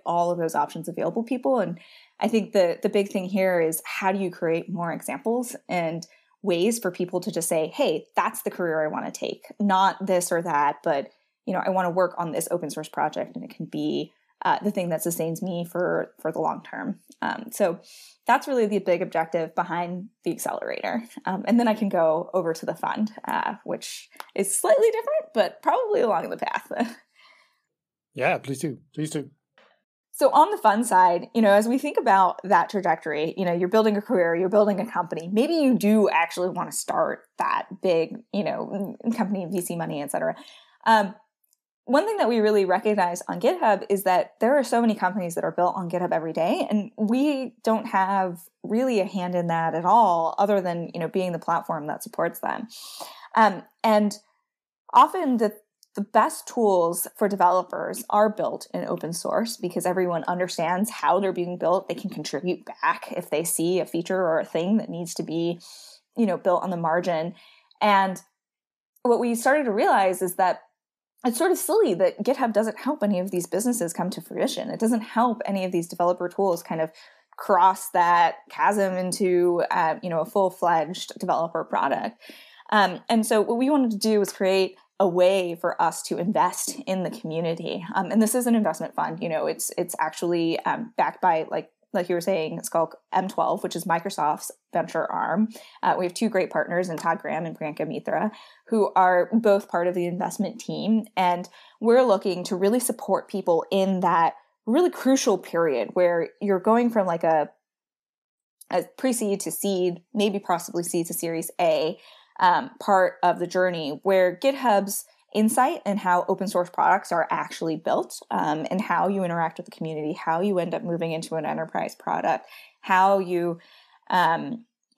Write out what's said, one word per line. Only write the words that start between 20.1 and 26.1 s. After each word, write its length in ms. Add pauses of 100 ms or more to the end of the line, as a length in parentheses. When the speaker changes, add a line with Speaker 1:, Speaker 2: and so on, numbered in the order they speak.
Speaker 1:
the 80
accelerator. 720 (220)
Um, 220
and 120
then 80
I 80
can 120
go 460
over 180
to 140
the 100
fund, 380 (120)
uh, 380
which 460 (240)
is 260
slightly 280
different, 460
but 280
probably 400
along 300